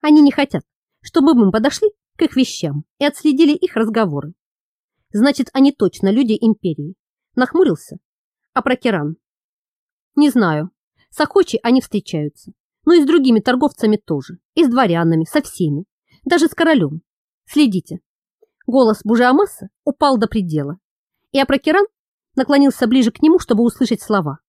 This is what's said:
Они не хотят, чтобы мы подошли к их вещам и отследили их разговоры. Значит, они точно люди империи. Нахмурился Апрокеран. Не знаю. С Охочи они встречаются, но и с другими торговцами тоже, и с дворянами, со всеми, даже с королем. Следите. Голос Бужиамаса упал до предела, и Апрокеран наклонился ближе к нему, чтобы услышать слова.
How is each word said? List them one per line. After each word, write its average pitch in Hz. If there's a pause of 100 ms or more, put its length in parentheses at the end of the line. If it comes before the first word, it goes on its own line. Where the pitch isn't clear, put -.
Они 302
не 285
хотят, 262 (380)
чтобы 320
мы 214
подошли 254 (280)
к -
их -
вещам 156 (160)
и 285
отследили 294
их -
разговоры. 196 (760)
Значит, 254
они 269
точно 196
люди 220
империи. 180 (400)
Нахмурился 254 (560)
Апрокеран. 202 (1000)
Не 294
знаю. 170 (380)
С -
Охочи 302
они 247
встречаются, - (320)
но 320
и 339
с 285
другими 262
торговцами 254
тоже, 165 (140)
и 330
с -
дворянами, 170
со 294
всеми, 156 (400)
даже 339
с -
королем. 208 (440)
Следите. 196 (680)
Голос 233
Бужиамаса 247 (140)
упал 277
до 220
предела, 160 (520)
и 277
Апрокеран 302 (500)
наклонился 277
ближе 233
к -
нему, 320
чтобы 226
услышать 240
слова. 185